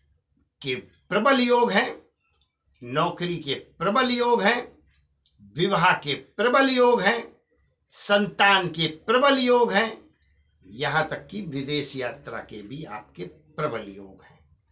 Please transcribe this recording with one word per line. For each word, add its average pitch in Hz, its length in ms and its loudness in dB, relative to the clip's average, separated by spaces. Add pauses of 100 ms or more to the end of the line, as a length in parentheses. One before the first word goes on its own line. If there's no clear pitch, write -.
(640)
के 131 120 -4
प्रबल 220 640 0
योग 240 320 2
हैं, 240 240 0 (840)
नौकरी 170 540 -4
के 135 180 -6
प्रबल 214 560 -2
योग 240 320 2
हैं, 233 180 2 (960)
विवाह 180 380 2
के 147 200 -6
प्रबल 247 540 0
योग 247 340 4
हैं, 226 200 0 (720)
संतान 196 760 2
के 160 180 -4 (200)
प्रबल 262 320 4
योग 247 340 2
हैं, 220 200 0 (760)
यहाँ 139 420 -2
तक - 180 -10
कि 202 160 -12
विदेश 139 540 -6
यात्रा 120 440 -10
के 110 220 -16
भी 127 220 -14
आपके - 400 -16
प्रबल 117 640 -8
योग 98 340 -20
हैं। - 160 -20 (340)